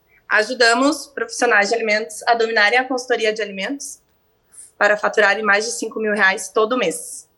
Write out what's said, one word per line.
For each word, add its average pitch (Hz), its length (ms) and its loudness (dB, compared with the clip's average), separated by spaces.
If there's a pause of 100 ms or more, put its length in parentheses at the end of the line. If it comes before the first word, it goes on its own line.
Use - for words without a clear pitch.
(300)
Ajudamos 240 760 2
profissionais 202 640 0
de 233 60 -2
alimentos 220 520 -2
a 233 80 4
dominarem 226 420 2
a 262 100 2
consultoria 233 460 -2
de 220 80 -6
alimentos 202 580 -8 (800)
para 208 180 4
faturarem 208 480 2
mais 208 220 2
de 233 80 -6
cinco 226 260 -8
mil 214 140 -2
reais 202 340 0
todo 220 300 0
mês. - 500 -4 (100)